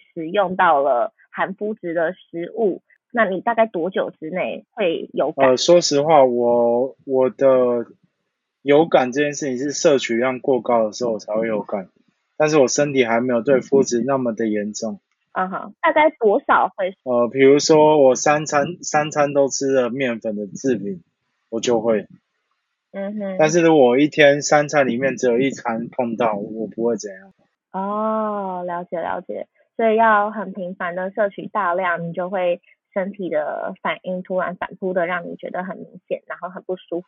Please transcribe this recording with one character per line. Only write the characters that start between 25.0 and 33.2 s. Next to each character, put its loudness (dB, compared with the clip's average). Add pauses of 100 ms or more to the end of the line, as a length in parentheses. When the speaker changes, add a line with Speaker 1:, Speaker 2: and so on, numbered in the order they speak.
Speaker 2:
只 0
有 2
一 0
餐 -6
碰 -6
到， 0
我 -8
不 -8
会 0
怎 -12
样。 -20 (400)
Speaker 1:
哦， -6
了 -6
解， -8
了 -6
解。 -12 (300)
所 2
以 2
要 4
很 -8
频 -10
繁 -8
的 -6
摄 -2
取 -14
大 -2
量， -4
你 -10
就 -6
会 -2 (320)
身 -4
体 -8